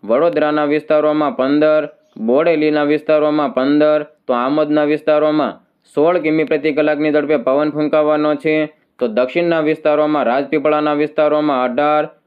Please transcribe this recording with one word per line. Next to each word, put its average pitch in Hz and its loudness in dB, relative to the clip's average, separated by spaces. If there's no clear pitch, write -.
વડોદરાના 151 0
વિસ્તારોમાં 151 0
પંદર, 151 2
બોડેલીના 151 0
વિસ્તારોમાં 151 0
પંદર, 147 2
તો 131 -2
આમોદના 147 0
વિસ્તારોમાં 151 0
સોળ 165 2
કિમી 156 0
પ્રતિ 151 -2
કલાકની 147 0
ઝડપે 147 0
પવન 143 0
ફૂંકાવાનો 151 0
છે. 156 -2
તો 123 -2
દક્ષિણના 170 -2
વિસ્તારોમાં, 151 0
રાજપીપળાના 147 -2
વિસ્તારોમાં 151 0
અઢાર 147 0